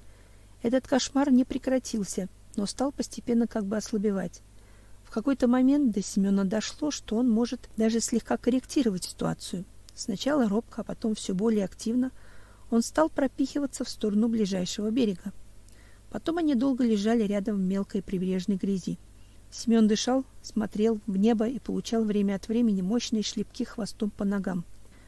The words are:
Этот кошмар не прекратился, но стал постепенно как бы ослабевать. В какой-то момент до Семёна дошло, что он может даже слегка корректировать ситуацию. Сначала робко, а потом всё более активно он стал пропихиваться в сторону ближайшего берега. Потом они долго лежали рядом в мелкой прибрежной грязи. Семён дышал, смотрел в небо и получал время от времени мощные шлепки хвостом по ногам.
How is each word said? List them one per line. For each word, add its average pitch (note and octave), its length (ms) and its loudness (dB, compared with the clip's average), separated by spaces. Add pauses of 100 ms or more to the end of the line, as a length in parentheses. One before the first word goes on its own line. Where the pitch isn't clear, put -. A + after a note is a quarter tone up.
(600)
Этот B3+ 260 2
кошмар C#4 440 2
не B3+ 120 8
прекратился, B3 840 -4 (280)
но G3+ 100 -4
стал C4 260 -2
постепенно - 560 0
как G#3+ 180 -4
бы G#3 120 -2
ослабевать. G3 640 -2 (600)
В - 80 -20
какой-то B3+ 360 2
момент B3+ 440 6
до G3 100 0
Семёна G3 440 2
дошло, G#3+ 460 -2
что - 240 -6
он B3 140 2
может A#3 480 0
даже A3 220 2
слегка A#3 380 0
корректировать A#3+ 680 0
ситуацию. - 600 -6 (300)
Сначала B3 520 0
робко, G#3 340 -2
а - 20 -4
потом - 320 -4
всё - 180 -4
более G#3 320 2
активно B3 460 -2 (580)
он A#3 120 4
стал D#4 280 2
пропихиваться C#4 760 -2
в - 60 -10
сторону G#3+ 380 2
ближайшего G#3 640 -2
берега. G#3+ 420 0 (760)
Потом - 280 -4
они D4+ 180 2
долго B3+ 300 2
лежали A3 380 2
рядом G3+ 340 0
в F#3+ 40 0
мелкой G3 400 -2
прибрежной F#3 560 -2
грязи. F#3 400 -2 (540)
Семён A3+ 360 4
дышал, B3 360 2 (180)
смотрел G#3+ 640 -2
в F#3+ 100 -2
небо A3 300 4
и B3+ 120 -4
получал G#3+ 460 -2
время G3+ 300 2
от - 120 -8
времени A3 340 2
мощные G#3+ 420 0
шлепки - 420 -6
хвостом - 440 -6
по - 140 -6
ногам. G3 400 -2 (440)